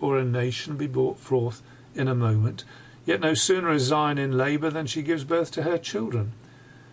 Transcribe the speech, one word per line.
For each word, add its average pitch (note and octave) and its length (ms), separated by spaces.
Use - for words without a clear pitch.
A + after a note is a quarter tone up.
or C#3 160
a C3 80
nation B2 500
be C#3+ 120
brought C3 320
forth A#2+ 420
in C3 140
a B2+ 80
moment? A2 480
Yet - 160
no D#3 140
sooner F#3 360
is D3 120
Zion D3 340
in C3+ 200
labour D3 340
than D#3 160
she D#3 160
gives D#3 200
birth D#3+ 280
to D#3+ 120
her E3+ 140
children. E3 560